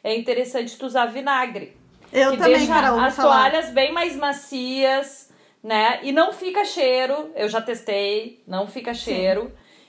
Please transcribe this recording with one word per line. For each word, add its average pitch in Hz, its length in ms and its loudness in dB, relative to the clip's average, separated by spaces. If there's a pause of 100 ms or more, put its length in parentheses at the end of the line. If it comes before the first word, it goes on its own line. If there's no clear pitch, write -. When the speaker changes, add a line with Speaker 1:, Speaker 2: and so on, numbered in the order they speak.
Speaker 1:
é 220 100 -2
interessante 240 640 -4
tu - 80 -12
usar 247 220 0
vinagre. 254 680 -4 (380)
Speaker 2:
Eu 269 200 4
Speaker 1:
Que 262 40 -2
Speaker 2:
também, 349 220 6
Speaker 1:
deixa 302 160 2
Speaker 2:
Carol, 269 220 4
ouvi 247 100 4
Speaker 1:
as - 100 -2
Speaker 2:
falar. 269 340 6
Speaker 1:
toalhas 320 200 -2
bem 262 240 2
mais 339 200 -2
macias, 269 1160 -2 (340)
né? 220 380 2
E 269 100 -4
não 339 220 2
fica 370 320 -2
cheiro. 269 680 0
Eu 208 140 -2
já 226 140 -2
testei, 220 840 -4
não 185 200 -4
fica 240 260 -8
Speaker 3:
Sim. 233 80 -10
Speaker 1:
cheiro. 190 520 -2 (360)